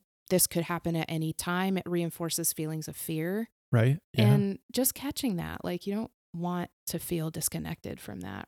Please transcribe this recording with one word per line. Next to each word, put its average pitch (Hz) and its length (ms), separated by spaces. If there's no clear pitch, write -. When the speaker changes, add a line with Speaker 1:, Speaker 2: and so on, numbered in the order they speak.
Speaker 1:
"This 180 180
could 170 180
happen 170 300
at 160 160
any 160 220
time." 185 460
It - 80
reinforces 170 680
feelings 156 360
of 147 80
fear. 175 520
Speaker 2:
Right. 127 260
Yeah. 110 120
Speaker 1:
And 196 240
just 254 220
catching 262 420
that, 160 280
like, 180 220
you 196 80
don't 220 180
want 175 360
to 165 120
feel 160 320
disconnected 160 680
from 202 220
that, 95 280